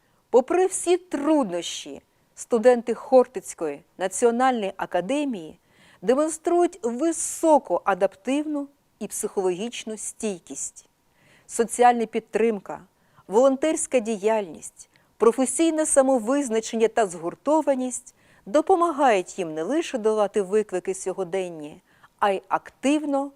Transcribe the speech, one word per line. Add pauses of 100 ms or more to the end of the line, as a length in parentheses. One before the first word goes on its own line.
(300)
попри
всі
труднощі, (340)
студенти
Хортицької (160)
національної
академії (420)
демонструють
високу
адаптивну (320)
і
психологічну
стійкість. (580)
Соціальна
підтримка, (460)
волонтерська
діяльність, (280)
професійне
самовизначення
та
згуртованість (300)
допомагають
їм
не
лише
долати
виклики
сьогодення, (440)
а
й
активно